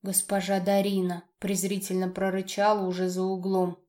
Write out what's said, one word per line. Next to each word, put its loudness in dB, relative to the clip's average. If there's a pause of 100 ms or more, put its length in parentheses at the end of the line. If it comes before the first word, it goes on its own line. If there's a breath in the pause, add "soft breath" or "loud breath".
"Госпожа 0
Дарина", 2 (160)
презрительно -2
прорычала 0
уже -2
за -2
углом. 0 (120)